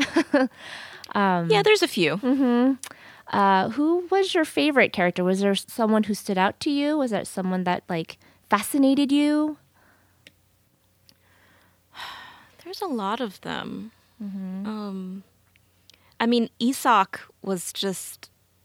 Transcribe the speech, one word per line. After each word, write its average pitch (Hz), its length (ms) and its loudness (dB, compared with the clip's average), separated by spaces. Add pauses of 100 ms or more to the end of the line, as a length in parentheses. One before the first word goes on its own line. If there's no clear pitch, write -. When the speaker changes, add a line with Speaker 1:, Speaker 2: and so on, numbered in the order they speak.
(320)
Speaker 1:
<laughs> 262 160 4 (680)
Um, 180 360 2
Speaker 2:
Yeah, 403 120 4
there's 427 200 4
a 339 60 2
few. 160 280 0
Speaker 1:
Mm-hmm. 254 560 2 (640)
Uh, 196 360 4
who 320 400 0
was 381 240 2
your 330 100 4
favorite 285 480 2
character? 180 300 0
Was 190 180 2
there 196 140 2
someone 220 500 0
who 208 100 -2
stood 196 220 -6
out 190 240 0
to 311 100 -2
you? 285 280 0
Was 254 140 -2
there 190 120 -2
someone 185 400 -4
that, 180 240 -2
like, 165 300 -6 (320)
fascinated 269 600 2
you? 302 440 2 (2500)
Speaker 2:
<sighs> - 20 -20 (680)
There's 381 180 -10
a 403 40 -6
lot 226 340 -4
of 214 220 -8
them. - 500 -10 (300)
Speaker 1:
Mm-hmm. 190 440 -10
Speaker 2:
Um, 196 560 -10 (960)
I 226 80 0
mean, 233 320 2
Isak 233 640 2 (220)
was 190 300 -6
just, - 580 -8 (340)